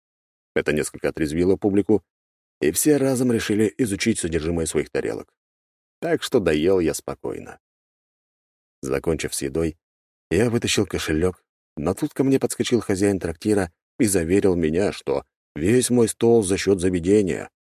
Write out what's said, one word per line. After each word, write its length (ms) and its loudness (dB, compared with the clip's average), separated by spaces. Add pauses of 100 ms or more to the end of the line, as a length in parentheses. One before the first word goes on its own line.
(540)
Это 180 0
несколько 360 -4
отрезвило 480 0
публику, 480 0 (560)
и 100 2
все 260 2
разом 360 0
решили 460 0
изучить 400 0
содержимое 480 -2
своих 240 -4
тарелок. 440 -6 (680)
Так 220 -2
что 180 0
доел 400 2
я 140 0
спокойно. 640 -12 (1200)
Закончив 520 -4
с 80 -6
едой, 340 -4 (540)
я 200 2
вытащил 360 0
кошелек, 560 -2 (340)
но 180 -2
тут 200 -6
ко 100 0
мне 140 2
подскочил 420 -2
хозяин 380 0
трактира 540 -2 (260)
и 80 4
заверил 480 2
меня, 380 0
что 320 -6 (300)
весь 360 2
мой 180 4
стол 340 4
за 140 0
счет 240 2
заведения. 720 2 (240)